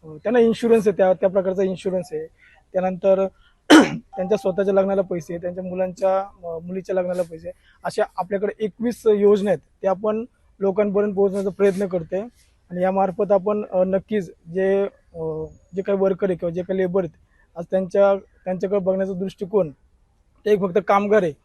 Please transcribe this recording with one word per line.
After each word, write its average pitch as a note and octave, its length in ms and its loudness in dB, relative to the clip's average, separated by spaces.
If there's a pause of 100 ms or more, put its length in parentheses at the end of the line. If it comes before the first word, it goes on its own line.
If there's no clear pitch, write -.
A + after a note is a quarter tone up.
अ, D#3+ 40 -18
त्यांना G3+ 300 -2
इन्शुरन्स A3+ 500 2
आहे, F#3 80 0
त्या, F#3 160 4
त्या F#3 180 2
प्रकारचा F#3+ 320 0
इन्शुरन्स F#3 500 -4
आहे. D#3 140 -8 (460)
त्यानंतर F#3 540 2 (440)
<clears throat> - 340 6 (120)
त्यांच्या F#3+ 220 -2
स्वतःच्या G3 360 -2
लग्नाला G3 280 2
पैसे, F3+ 360 -6
त्यांच्या F3+ 260 -8
मुलांच्या, F#3 560 -2
अ, F3+ 380 -12
मुलीच्या F3+ 360 -8
लग्नाला F3+ 280 -4
पैसे, E3+ 280 -12 (340)
अशा G#3 180 -4 (140)
आपल्याकडे G3 480 -4
एकवीस A3+ 420 -6
योजना G3+ 440 4
आहेत, D#3 80 2 (240)
त्या F#3+ 80 0
आपण G#3+ 340 -4 (360)
लोकांपर्यंत G3+ 540 0
पोहोचण्याचा G3 360 0
प्रयत्न G3 360 2
करते. F3+ 340 -4 (500)
आणि F3+ 120 -4
यामार्फत F#3+ 500 0
आपण, G#3 400 0
अ, F#3 120 2
नक्कीच F#3+ 460 -2 (240)
जे, F#3+ 280 2 (320)
अ, D#3+ 300 -6 (320)
जे F#3+ 60 -4
काही G3 160 0
वर्कर F#3+ 320 0
आहे F3 60 0
किंवा F3 140 -4
जे F3 120 -6
काही F#3+ 160 -4
लेबर F#3 260 0
आहेत, - 160 -12 (380)
आज F3 120 -10
त्यांच्या, G3 440 2 (300)
त्यांच्याकडे F#3 340 -2
बघण्याचा F#3+ 340 0
दृष्टिकोन F#3 580 -2 (720)
ते G#3 80 2
एक G3 80 2
फक्त F#3+ 180 0 (100)
कामगार G3+ 340 4
आहे. D#3+ 100 -2 (120)